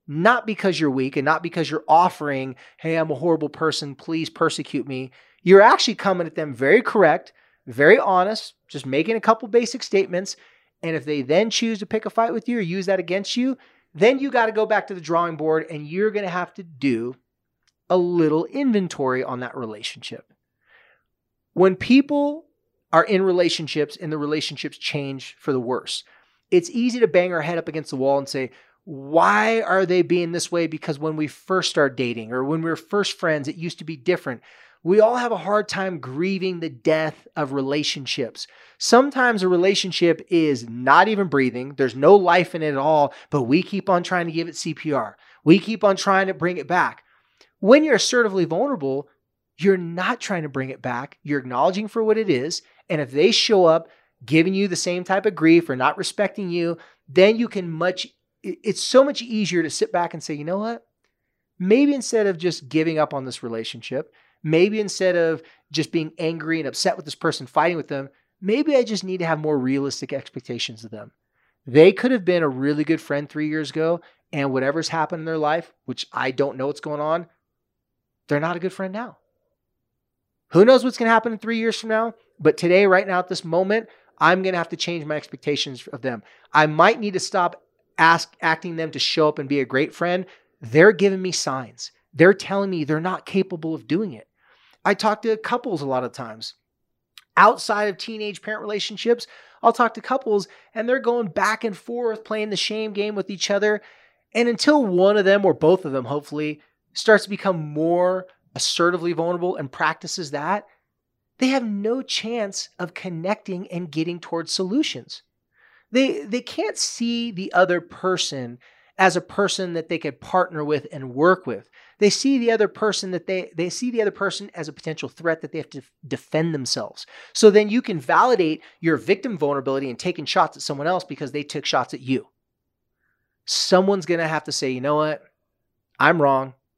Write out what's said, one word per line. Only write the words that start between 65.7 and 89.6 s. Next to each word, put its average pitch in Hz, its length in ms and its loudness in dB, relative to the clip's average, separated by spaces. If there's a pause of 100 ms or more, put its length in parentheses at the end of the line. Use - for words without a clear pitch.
just 156 220 -4
being 160 240 -2
angry 165 420 -4
and 139 80 -6
upset 170 300 -2
with 147 80 -16
this 147 100 -12
person, 143 320 -4
fighting 165 300 2
with 143 100 -10
them, 139 220 -8 (320)
maybe 277 340 0
I 247 80 6
just 208 220 -4
need 185 140 -6
to 170 60 -2
have 160 140 0
more 151 180 0
realistic 135 540 -4
expectations 123 720 -10
of 110 80 -18
them." 107 220 -18 (520)
They 156 280 10
could 247 180 0
have 202 140 -2
been 175 180 2
a 147 60 0
really 143 340 -2
good 156 160 -2
friend 143 300 -6
three 151 180 -6
years 151 220 -6
ago, 160 320 -2 (320)
and 139 180 -2
whatever's 139 380 -2
happened 160 320 -4
in 160 40 -10
their 160 120 -4
life, 156 360 -2 (120)
which 127 260 -8
I 127 200 -4
don't 139 260 -2
know 131 100 -4
what's 143 140 -6
going 147 180 -6
on, 165 280 -2 (1000)
they're 147 120 0
not 170 160 -4
a 170 40 -10
good 185 140 -6
friend 190 200 -8
now. 220 240 -12 (1300)
Who 175 140 6
knows 254 200 8
what's 247 140 -2
gonna 226 140 2
happen 226 220 2
in 208 60 -10
three 226 180 -4
years 226 200 -2
from 226 120 -12
now? 226 240 -2 (260)
But 151 180 4
today, 180 280 4
right 190 220 4
now, 180 120 0
at 180 80 -4
this 180 160 -8
moment, 190 460 -2 (280)
I'm 180 260 4
gonna 185 140 -2
have 170 120 -4
to 170 80 -10
change 170 280 -6
my 151 100 -4
expectations 139 720 -6
of 120 140 -14
them. 120 220 -8 (300)
I 156 140 6
might 170 320 4
need 208 140 -4
to 185 60 -2
stop - 460 -2 (320)
ask, 165 440 4
acting 165 340 -2
them 160 160 -4
to 139 80 -10
show 156 280 2
up 151 120 -2
and 135 100 -8
be 143 100 0
a 131 60 0